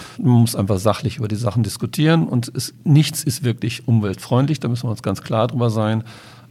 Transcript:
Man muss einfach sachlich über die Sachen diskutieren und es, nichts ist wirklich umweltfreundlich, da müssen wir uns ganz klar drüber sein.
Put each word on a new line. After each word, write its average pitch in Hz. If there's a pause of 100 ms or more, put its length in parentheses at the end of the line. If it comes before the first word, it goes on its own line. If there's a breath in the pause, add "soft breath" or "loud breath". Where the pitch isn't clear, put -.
(180 loud breath)
Man 123
muss 113
einfach 98
sachlich 107
über 117
die 104
Sachen 110
diskutieren 151
und 120
es, - (100)
nichts 151
ist -
wirklich 117
umweltfreundlich, 120
da -
müssen 120
wir 110
uns 107
ganz 98
klar 117
drüber 120
sein. 110 (460 loud breath)